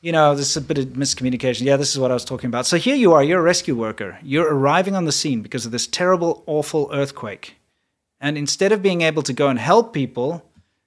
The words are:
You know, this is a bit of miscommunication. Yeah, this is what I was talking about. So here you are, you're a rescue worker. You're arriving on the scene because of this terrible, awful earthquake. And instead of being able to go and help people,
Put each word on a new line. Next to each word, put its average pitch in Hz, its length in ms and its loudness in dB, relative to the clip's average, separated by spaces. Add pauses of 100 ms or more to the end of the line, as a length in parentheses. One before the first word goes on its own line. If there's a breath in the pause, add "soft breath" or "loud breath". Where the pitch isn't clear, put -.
You 165 100 -4
know, 151 220 4
this 139 160 -2
is - 60 -2
a 151 60 -4
bit 143 160 -4
of 131 80 -2
miscommunication. 127 760 -2
Yeah, 139 140 4
this 135 160 -2
is 139 60 -4
what 127 120 0
I 127 40 2
was 120 100 -4
talking 127 240 -8
about. 120 180 -4
So 175 120 2
here 262 180 0
you 220 160 6
are, 147 100 8
you're 170 180 2
a - 20 0
rescue 170 340 2
worker. 107 460 -6
You're 156 320 0
arriving 160 400 2
on 185 100 -2
the 147 80 -2
scene 127 300 -2
because 117 240 -8
of 113 60 -10
this 117 140 -4
terrible, 175 600 0
awful 151 460 -2
earthquake. 139 640 -8 (600)
And 147 200 -6
instead 190 340 0
of 202 100 0
being 180 200 0
able 156 200 0
to 135 120 -4
go 143 140 2
and 127 100 0
help 196 340 2
people, 139 540 -4 (400)